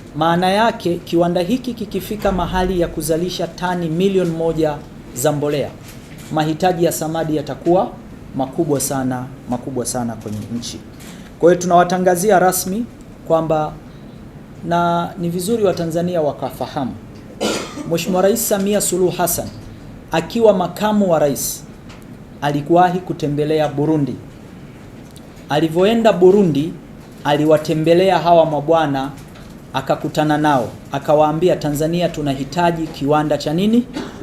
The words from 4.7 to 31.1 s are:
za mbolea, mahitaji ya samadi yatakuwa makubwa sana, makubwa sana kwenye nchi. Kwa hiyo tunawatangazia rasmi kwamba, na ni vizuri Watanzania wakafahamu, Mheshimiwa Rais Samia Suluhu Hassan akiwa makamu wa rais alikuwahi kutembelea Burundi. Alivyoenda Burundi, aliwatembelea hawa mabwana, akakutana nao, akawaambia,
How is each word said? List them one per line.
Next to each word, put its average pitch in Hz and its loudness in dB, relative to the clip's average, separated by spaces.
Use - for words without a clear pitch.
za 143 0
mbolea, 143 -2
mahitaji 160 0
ya 156 2
samadi 156 -2
yatakuwa 170 0
makubwa 139 -2
sana, 127 -4
makubwa 123 -4
sana 117 -4
kwenye 107 -8
nchi. - -10
Kwa 165 6
hiyo 175 2
tunawatangazia 180 4
rasmi 185 0
kwamba, 156 0
na 170 0
ni 170 -4
vizuri 190 0
Watanzania 170 0
wakafahamu, 131 -4
Mheshimiwa 180 0
Rais 220 2
Samia 202 0
Suluhu 180 2
Hassan 165 -2
akiwa 208 4
makamu 190 0
wa 160 4
rais 143 -2
alikuwahi 170 2
kutembelea 151 0
Burundi. 143 0
Alivyoenda 185 4
Burundi, 180 6
aliwatembelea 156 4
hawa 160 6
mabwana, 147 2
akakutana 151 0
nao, 143 2
akawaambia, 156 4